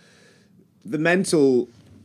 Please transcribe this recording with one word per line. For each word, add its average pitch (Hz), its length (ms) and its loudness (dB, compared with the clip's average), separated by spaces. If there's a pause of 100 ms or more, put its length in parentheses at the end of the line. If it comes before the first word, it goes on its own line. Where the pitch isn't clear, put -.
(840)
the 151 140 -8
mental 156 680 0 (360)